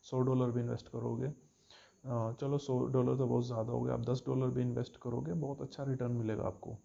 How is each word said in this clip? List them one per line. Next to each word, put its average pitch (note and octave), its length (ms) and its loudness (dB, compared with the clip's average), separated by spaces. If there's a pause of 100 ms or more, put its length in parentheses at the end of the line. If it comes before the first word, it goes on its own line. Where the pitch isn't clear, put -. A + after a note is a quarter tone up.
सौ B2+ 200 0
dollar B2+ 300 4
भी A#2+ 100 2
invest A#2+ 260 -4
करोगे, A#2 400 -2 (800)
अ, A#2 280 -2
चलो, C#3 240 -2
सौ B2+ 280 0
dollar B2+ 320 4
तो C3 100 2
बहुत A#2+ 180 4
ज़्यादा A#2 260 -2
हो A#2+ 100 0
गया, B2 120 0
आप A#2+ 60 0
दस A#2+ 260 0
dollar C3 220 2
भी B2+ 140 2
invest B2 360 0
करोगे, B2+ 360 -4
बहुत C#3 280 -2
अच्छा C3 220 -8
return C3 280 0
मिलेगा A2 320 0
आपको। - 420 -6